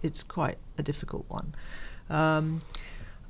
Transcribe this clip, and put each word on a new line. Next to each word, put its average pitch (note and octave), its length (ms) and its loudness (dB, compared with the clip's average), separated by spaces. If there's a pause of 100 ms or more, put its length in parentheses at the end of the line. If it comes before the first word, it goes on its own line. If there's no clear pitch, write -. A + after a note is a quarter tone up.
it's D#3 200 0
quite - 340 2 (200)
a D3+ 60 2
difficult - 440 -2
one. - 260 -2 (560)
Um, D#3 520 6 (680)